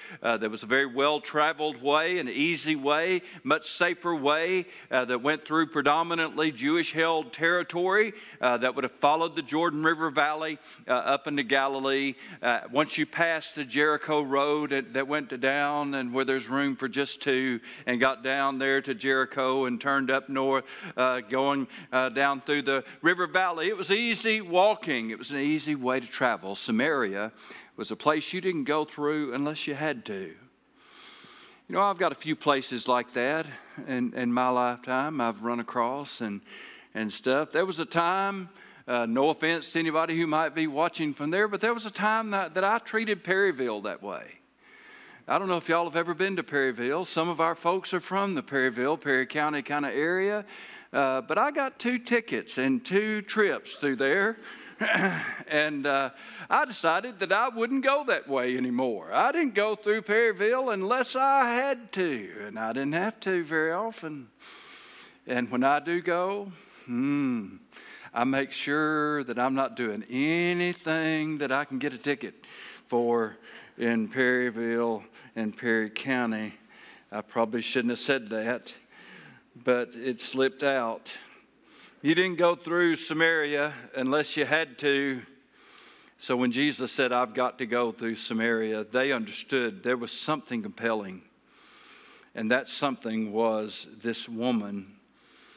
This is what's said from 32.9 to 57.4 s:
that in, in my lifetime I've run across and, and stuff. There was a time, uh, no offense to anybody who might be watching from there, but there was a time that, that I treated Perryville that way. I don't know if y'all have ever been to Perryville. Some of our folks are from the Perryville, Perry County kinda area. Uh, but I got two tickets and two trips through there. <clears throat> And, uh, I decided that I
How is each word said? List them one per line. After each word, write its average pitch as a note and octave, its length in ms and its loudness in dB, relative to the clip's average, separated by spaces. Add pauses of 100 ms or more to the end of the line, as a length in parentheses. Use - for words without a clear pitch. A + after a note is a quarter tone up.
that C#3+ 320 0 (420)
in, B2 280 -2
in B2 180 0
my B2+ 160 2
lifetime B2+ 720 0
I've A2+ 220 0
run A#2+ 180 -2
across B2 600 -4
and, G2+ 180 -4 (540)
and G#2+ 180 -4
stuff. C#3+ 400 0
There E3+ 140 2
was E3 140 -6
a D#3+ 40 -2
time, F#3 640 0 (400)
uh, A#2+ 160 0
no B2+ 240 2
offense D#3+ 440 0
to E3 60 0
anybody E3 400 0
who E3 80 0
might D#3 280 0
be D#3+ 140 0
watching D3+ 440 0
from D3 180 -4
there, G#3 180 2
but G3+ 120 -4
there A#3 140 2
was A3 100 -8
a G#3+ 60 -8
time G#3+ 400 0
that, F#3 240 -2
that F#3 100 2
I G#3+ 140 2
treated A3 440 -2
Perryville C#3 600 2
that G2 200 -6
way. F2 220 -8 (1040)
I C3+ 100 2
don't F#3+ 100 -2
know F3 100 2
if D#3+ 100 -6
y'all E3+ 160 4
have D#3 120 -4
ever E3+ 180 0
been F#3+ 220 0
to E3 60 -4
Perryville. C3+ 640 0
Some E3 240 0
of D#3+ 140 0
our E3 140 2
folks F3+ 360 0
are F3+ 80 0
from G3 340 -2
the C3+ 80 -2
Perryville, C3 540 0
Perry C3 300 2
County D3+ 340 -2
kinda C#3+ 320 -2
area. F#3+ 540 0 (480)
Uh, C3 260 2
but D3 160 -2
I B3+ 140 4
got C#4 280 -4
two B3 200 -2
tickets A3+ 580 -2
and C3 260 2
two G#3+ 380 0
trips G3 540 0
through C#3 220 0
there. F#3 420 2 (400)
<clears throat> A3 80 -2 (640)
And, D3+ 380 0
uh, C#3 240 2 (400)
I C4+ 140 4
decided G3 560 0
that F#3 120 0
I A3+ 160 4